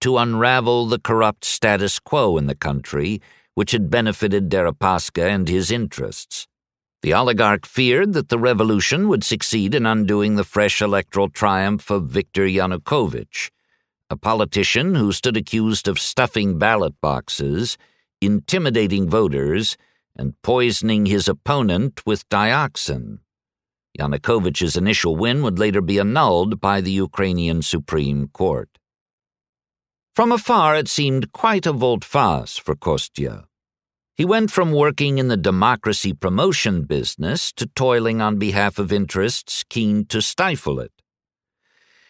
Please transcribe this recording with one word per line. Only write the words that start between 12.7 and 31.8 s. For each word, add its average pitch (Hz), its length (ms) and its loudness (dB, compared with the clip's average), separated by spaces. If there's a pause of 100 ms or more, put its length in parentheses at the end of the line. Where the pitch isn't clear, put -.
a - 80 -6
politician 110 800 0
who 104 180 2
stood 113 240 -2
accused 110 500 -2
of 95 120 -2
stuffing 104 580 0
ballot 101 440 2
boxes, 73 760 -2 (420)
intimidating 107 920 0
voters, 85 680 0 (380)
and 69 260 -6
poisoning 113 640 2
his 98 240 2
opponent 120 760 -2
with 107 220 -4
dioxin. 104 920 -2 (800)
Yanukovych's 80 800 0
initial 98 400 0
win 120 260 0
would 107 160 -2
later 101 240 2
be 101 180 0
annulled 104 600 2
by 98 220 0
the 92 100 -2
Ukrainian 87 720 -2
Supreme 71 680 -2
Court. 71 420 -4 (1500)
From 233 180 4
afar, 208 420 2
it 151 140 -2
seemed 135 420 -2
quite 214 340 0
a 165 60 0
volte-face 117 840 0